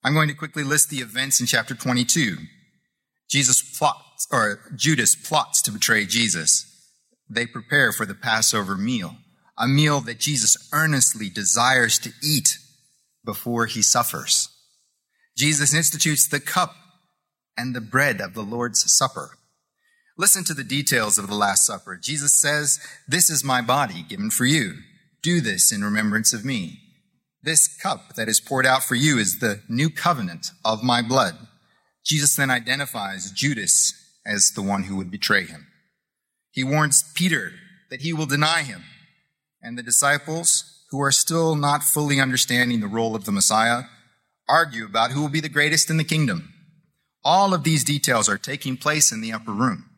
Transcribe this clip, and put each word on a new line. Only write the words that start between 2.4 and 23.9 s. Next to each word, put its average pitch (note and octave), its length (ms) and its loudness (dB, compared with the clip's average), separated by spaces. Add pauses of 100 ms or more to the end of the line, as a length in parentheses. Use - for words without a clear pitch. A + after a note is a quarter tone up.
Jesus - 320 4 (160)
plots, - 540 -2
or G#2+ 420 0
Judas D#3 440 2
plots - 460 0
to - 100 -2
betray G#2+ 320 2
Jesus. F2+ 600 0 (680)
They A#2 140 -2
prepare A#2+ 460 0
for G#2 160 -4
the G2 80 -10
Passover A2 600 0
meal, G2+ 420 -4 (380)
a A#2+ 120 -2
meal C#3+ 340 4
that A2+ 180 -10
Jesus C#3 380 0 (160)
earnestly C#3 560 2
desires A#2+ 680 2
to A#2 120 -10 (120)
eat D3 340 0 (680)
before A#2 440 -4
he A2 160 -2
suffers. - 680 0 (880)
Jesus D3 340 2
institutes D#3 560 2
the C#3+ 120 -2
cup - 360 -4 (800)
and B2 200 -6
the A#2+ 60 -8
bread A#2+ 380 0
of F#2+ 140 -8
the A2 80 -10
Lord's A#2 500 -2
Supper. - 460 0 (800)
Listen F#3+ 280 2
to D3+ 100 -4
the C3+ 80 -6
details A#2 560 0
of G2 80 -6
the G#2 80 -6
Last G2+ 320 2
Supper. F#2+ 300 -8
Jesus C#3+ 360 -2
says, D3 460 0 (280)
"This E3 220 2
is C#3 140 -2
my B2+ 180 0
body A#2 400 -2